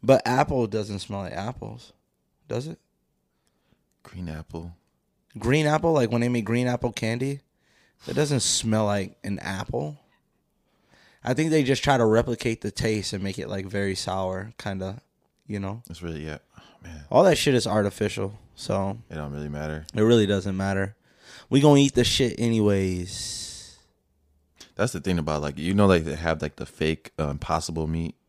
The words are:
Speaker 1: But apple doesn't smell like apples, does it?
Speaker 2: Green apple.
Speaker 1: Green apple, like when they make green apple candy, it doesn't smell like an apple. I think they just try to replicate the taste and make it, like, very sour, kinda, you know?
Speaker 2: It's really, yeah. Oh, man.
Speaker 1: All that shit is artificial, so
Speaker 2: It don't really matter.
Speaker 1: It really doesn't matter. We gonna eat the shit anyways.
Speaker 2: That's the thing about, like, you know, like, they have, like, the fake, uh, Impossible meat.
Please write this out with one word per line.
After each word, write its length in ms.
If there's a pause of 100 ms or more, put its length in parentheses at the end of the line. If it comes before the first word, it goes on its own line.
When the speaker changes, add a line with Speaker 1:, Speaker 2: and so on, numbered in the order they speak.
Speaker 1:
But 240
apple 440
doesn't 320
smell 220
like 100
apples, 600 (540)
does 220
it? 100 (1300)
Speaker 2:
Green 240
apple. 460 (640)
Speaker 1:
Green 300
apple, 260
like 200
when 80
they 80
make 160
green 240
apple 240
candy, 480 (680)
it 80
doesn't 260
smell 460
like 380
an 160
apple. 580 (1300)
I 100
think 160
they 140
just 180
try 160
to 80
replicate 540
the 100
taste 420
and 120
make 160
it, 80
like, 180
very 300
sour, 600
kinda, 460 (460)
you 100
know? 320
Speaker 2:
It's 100
really, 240
yeah. 140 (180)
Oh, 60 (180)
man. 300
Speaker 1:
All 140
that 120
shit 180
is 120
artificial, 720 (160)
so 440 (120)
Speaker 2:
It 60
don't 160
really 160
matter. 360 (100)
Speaker 1:
It 60
really 260
doesn't 300
matter. 380 (560)
We 100
gonna 200
eat 140
the 100
shit 340
anyways. 1400 (960)
Speaker 2:
That's 160
the 80
thing 180
about, 240
like, 160
you 160
know, 120
like, 180
they 100
have, 260
like, 160
the 100
fake, 520
uh, 120
Impossible 580
meat. 260 (140)